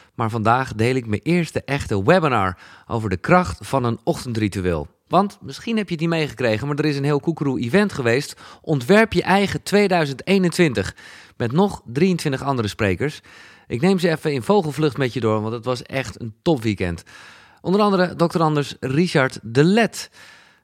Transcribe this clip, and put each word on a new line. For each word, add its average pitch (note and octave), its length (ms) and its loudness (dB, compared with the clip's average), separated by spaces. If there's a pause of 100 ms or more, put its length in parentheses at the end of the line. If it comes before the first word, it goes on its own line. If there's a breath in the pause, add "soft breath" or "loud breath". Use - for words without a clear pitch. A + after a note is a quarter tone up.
(160 loud breath)
maar A2+ 140 -2
vandaag A#2 440 0
deel A2+ 220 0
ik B2+ 100 -2
mijn G#2 180 -4
eerste E3 400 -2
echte A2+ 400 -4
webinar B2 540 2 (300 loud breath)
over A2 220 -4
de F#2 80 -2
kracht F3 500 0
van C3+ 160 -2
een A#2 200 -2
ochtendritueel. G2 840 -2 (200)
Want G3 340 0
misschien A3 360 -6
heb G#3 100 -2
je - 40 -10
het D#3 100 -4
niet E3 120 0
meegekregen, B2+ 540 -2
maar C#3+ 100 -2
er D3 80 0
is D3 120 0
een C#3 60 -4
heel C#3+ 160 0
Koekeroe-event D3+ 760 0
geweest. B2 420 0 (260 loud breath)
Ontwerp D#3+ 520 2
je F3 100 0
eigen F#3 400 0
tweeduizend F3 640 0
eenentwintig. E3+ 680 2 (420 loud breath)
Met A#2 140 -2
nog F#3 340 0
drieëntwintig D3 580 -2
andere B2+ 240 -2
sprekers. G#2 540 -2 (460 loud breath)
Ik A#2+ 140 -6
neem F#3+ 180 2
ze E3+ 100 0
even D#3+ 240 -2
in C3 100 -2
vogelvlucht D#3 540 0
met C3 160 0
je C3 60 -4
door, G#2+ 220 2
want A2 120 -4
het A#2 120 -10
was B2 180 -2
echt - 380 -8
een A2+ 200 -10
topweekend. G#2+ 640 -2 (580 loud breath)
Onder G3 200 0
andere F#3+ 340 2
dokter E3 260 0
Anders D3+ 380 0
Richard C3+ 640 0
de A#2 220 2
Let. G3+ 460 2 (540 soft breath)